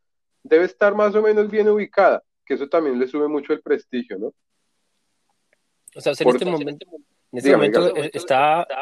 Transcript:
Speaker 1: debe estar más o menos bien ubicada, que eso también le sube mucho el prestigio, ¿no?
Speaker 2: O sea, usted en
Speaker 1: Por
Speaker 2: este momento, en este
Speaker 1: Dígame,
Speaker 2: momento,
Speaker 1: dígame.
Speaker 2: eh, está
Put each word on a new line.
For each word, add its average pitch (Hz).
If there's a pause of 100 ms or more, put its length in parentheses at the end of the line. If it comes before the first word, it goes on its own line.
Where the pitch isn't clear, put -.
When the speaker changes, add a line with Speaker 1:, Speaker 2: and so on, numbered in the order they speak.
(440)
Speaker 1:
debe 165
estar 202
más 208
o 214
menos 214
bien 214
ubicada, 196 (220)
que -
eso 135
también 147
le 127
sube 147
mucho 147
el 151
prestigio, 123
¿no? 113 (1600)
Speaker 2:
O 143
sea, 147
usted 143
en 127
Speaker 1:
Por 123
Speaker 2:
este 123
momento, 147
en -
este 127
Speaker 1:
Dígame, 107
Speaker 2:
momento, 165
Speaker 1:
dígame. 151
Speaker 2:
eh, -
está 147 (140)